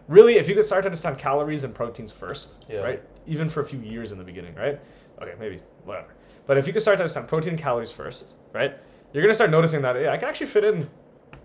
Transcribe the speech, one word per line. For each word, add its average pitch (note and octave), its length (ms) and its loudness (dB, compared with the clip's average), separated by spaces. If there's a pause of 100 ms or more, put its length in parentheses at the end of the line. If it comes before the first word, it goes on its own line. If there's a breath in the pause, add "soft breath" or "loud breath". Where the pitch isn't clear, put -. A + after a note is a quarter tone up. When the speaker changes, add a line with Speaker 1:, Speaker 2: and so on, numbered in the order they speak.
Speaker 1:
really, A3 280 10
if D#3 120 4
you G3+ 80 -2
could G#3+ 100 4
start F#3+ 160 0
to G3 60 -4
understand D#3+ 280 -6
calories D3 480 -4
and A2+ 100 -10
proteins A#2 360 -10
first, - 580 -14
Speaker 2:
Yeah. G#2 120 -8
Speaker 1:
right? A2+ 220 -6 (240)
Even D#3 220 -4
for D#3 120 -4
a - 40 -4
few C3+ 140 -12
years A2+ 320 -12
in F#2+ 80 -14
the F#2 60 -16
beginning, F2 320 -14
right? C3+ 240 -4 (420 loud breath)
Okay, F2 160 -12
maybe, G#2+ 220 -10 (240)
whatever. F2 240 -12 (380 loud breath)
But C#3 100 2
if C#3 100 2
you F#3+ 60 -4
could A3 80 0
start G3+ 160 4
to F#3 60 -2
understand C#3+ 260 -6
protein D#3+ 260 -2
and D#3+ 80 -6
calories A#2+ 300 -2
first, - 420 -16 (200)
right? A#2+ 200 -2 (380 loud breath)
You're D3 100 -2
gonna G#3+ 120 6
start - 160 4
noticing D#3+ 320 4
that, B2+ 140 0
"Hey, C#3+ 120 0
I C3+ 80 0
can B3 140 -4
actually D4 160 -8
fit G#3 180 2
in F#3+ 240 0 (560)